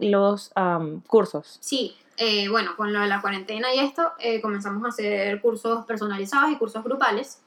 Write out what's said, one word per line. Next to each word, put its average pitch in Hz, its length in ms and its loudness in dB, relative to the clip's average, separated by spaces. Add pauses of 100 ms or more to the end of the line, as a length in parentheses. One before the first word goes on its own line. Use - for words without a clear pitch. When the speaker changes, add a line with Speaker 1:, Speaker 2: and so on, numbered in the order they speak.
(120)
Speaker 1:
los, 202 420 4
am, 170 540 0
cursos. 185 520 2
Speaker 2:
Sí. - 380 -4 (200)
Eh, 208 320 0
bueno, 214 280 0
con 208 160 -2
lo 208 60 0
de 208 80 2
la 202 120 0
cuarentena 208 540 -4
y 262 60 2
esto, 285 400 0
eh, 226 220 0
comenzamos 202 440 -4
a 240 40 -2
hacer 208 520 -2
cursos 226 460 0
personalizados 214 640 0
y 294 60 -2
cursos 220 260 -4
grupales. 247 640 -2